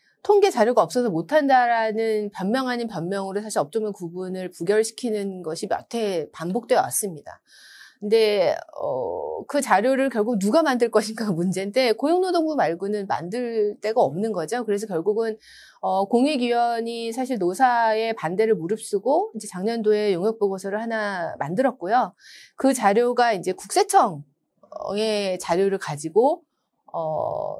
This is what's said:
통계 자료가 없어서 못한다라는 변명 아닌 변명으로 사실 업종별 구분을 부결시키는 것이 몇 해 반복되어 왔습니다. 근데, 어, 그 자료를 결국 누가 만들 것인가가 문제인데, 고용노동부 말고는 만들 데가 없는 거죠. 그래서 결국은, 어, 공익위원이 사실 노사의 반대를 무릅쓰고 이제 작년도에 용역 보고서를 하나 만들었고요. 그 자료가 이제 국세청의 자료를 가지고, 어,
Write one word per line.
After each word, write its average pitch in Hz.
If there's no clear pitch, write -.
통계 403
자료가 233
없어서 240
못한다라는 226
변명 247
아닌 240
변명으로 196
사실 214
업종별 208
구분을 185
부결시키는 208
것이 160
몇 -
해 196
반복되어 196
왔습니다. 147
근데, 208
어, 87
그 285
자료를 254
결국 226
누가 226
만들 233
것인가가 214
문제인데, 196
고용노동부 330
말고는 196
만들 214
데가 220
없는 190
거죠. 190
그래서 208
결국은, 208
어, 190
공익위원이 233
사실 254
노사의 226
반대를 208
무릅쓰고 220
이제 214
작년도에 208
용역 214
보고서를 196
하나 208
만들었고요. 196
그 269
자료가 240
이제 185
국세청의 208
자료를 190
가지고, 165
어, 156